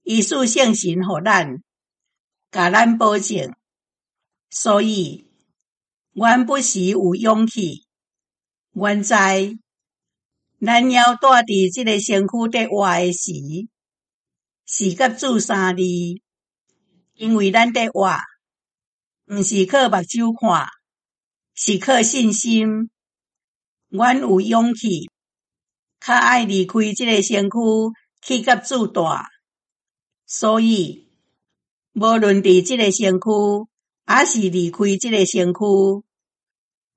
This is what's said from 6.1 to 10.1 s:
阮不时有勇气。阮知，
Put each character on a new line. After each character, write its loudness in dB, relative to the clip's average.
阮 2
不 -2
时 -4
有 0
勇 2
气。 -8
阮 -2
知， 0